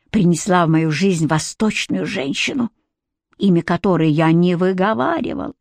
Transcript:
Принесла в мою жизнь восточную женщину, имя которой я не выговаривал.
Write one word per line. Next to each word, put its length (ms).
Принесла 560
в 60
мою 200
жизнь 360
восточную 800
женщину, 680
имя 240
которой 500
я 220
не 220
выговаривал. 1080